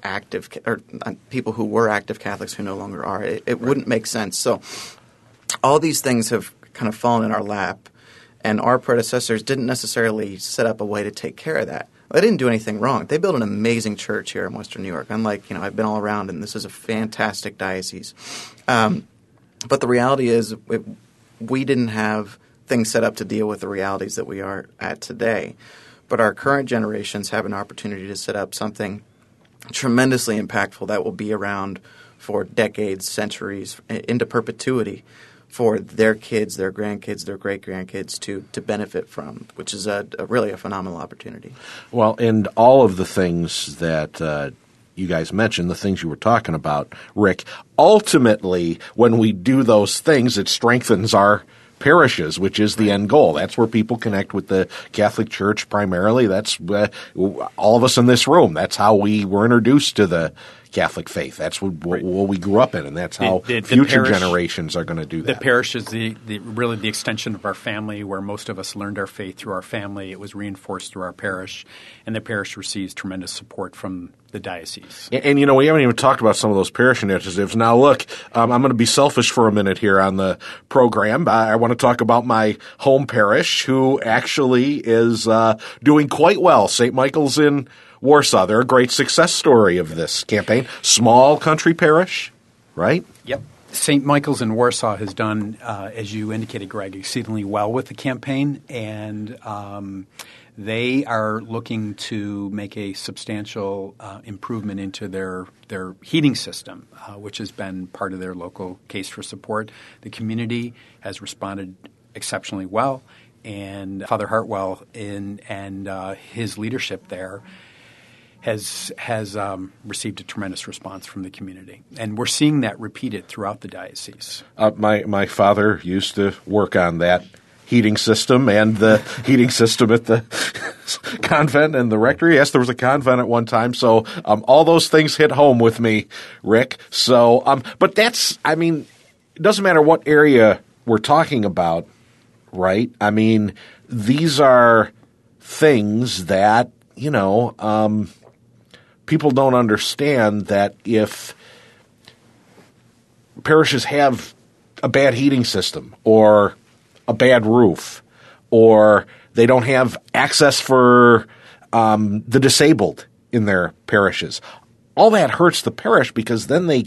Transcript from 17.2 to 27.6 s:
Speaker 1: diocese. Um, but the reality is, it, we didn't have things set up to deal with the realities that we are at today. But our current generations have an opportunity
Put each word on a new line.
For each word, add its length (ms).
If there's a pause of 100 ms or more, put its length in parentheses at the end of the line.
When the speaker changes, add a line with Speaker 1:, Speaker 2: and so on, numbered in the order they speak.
Speaker 1:
diocese. 560 (540)
Um, 400 (600)
but 140
the 60
reality 420
is, 240 (160)
it, 140 (580)
we 240
didn't 240
have 500 (280)
things 220
set 140
up 140
to 80
deal 220
with 140
the 60
realities 480
that 100
we 160
are 260 (120)
at 220
today. 540 (520)
But 140
our 120
current 360
generations 640
have 140
an 80
opportunity 540